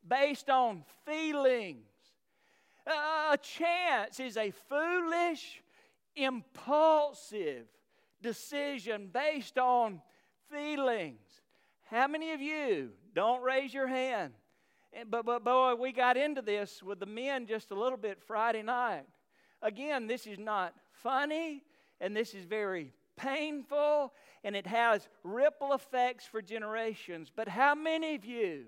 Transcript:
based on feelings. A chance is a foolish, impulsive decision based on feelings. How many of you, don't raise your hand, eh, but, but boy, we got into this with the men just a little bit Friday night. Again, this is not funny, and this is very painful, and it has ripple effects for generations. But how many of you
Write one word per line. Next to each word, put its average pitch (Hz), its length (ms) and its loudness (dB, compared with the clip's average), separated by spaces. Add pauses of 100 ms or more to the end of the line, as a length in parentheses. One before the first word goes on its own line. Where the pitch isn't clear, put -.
based 277 440 2
on 233 340 2 (220)
feelings. 262 800 0 (1000)
A 302 540 2
chance 330 760 0
is 247 180 -6
a 214 140 -2 (180)
foolish, 339 960 -2 (540)
impulsive 262 1500 0 (540)
decision 226 920 -6
based 277 460 -2
on 240 420 4 (500)
feelings. 262 680 -2 (720)
How 240 180 4
many 311 240 -4
of 294 80 -6
you, 269 500 -2 (240)
don't 233 280 2
raise 262 320 0
your 269 120 -2
hand, 254 460 -2 (600)
eh, 233 140 -16
but, 226 200 -2
but 240 180 0
boy, 254 300 6
we 247 180 -2
got 247 240 6
into 285 240 0
this 208 420 -4
with 190 180 -8
the 196 60 -6
men 247 400 -4
just 214 240 -6
a 202 40 -8
little 240 240 0
bit 202 240 -6
Friday 220 400 0
night. 226 420 -2 (560)
Again, 240 460 -2
this 233 200 -4
is 208 120 -12
not 202 360 -2 (160)
funny, 294 760 -2 (360)
and 196 160 -4
this 226 180 -2
is 196 100 -14
very 185 480 -4 (240)
painful, 294 960 0 (320)
and 202 100 -4
it 196 120 -6
has 226 420 4 (160)
ripple 277 480 2
effects 247 540 0
for 220 140 -6
generations. 214 960 -6
But 220 140 -4
how 254 260 6
many 320 400 0
of 202 100 -8
you 196 440 -2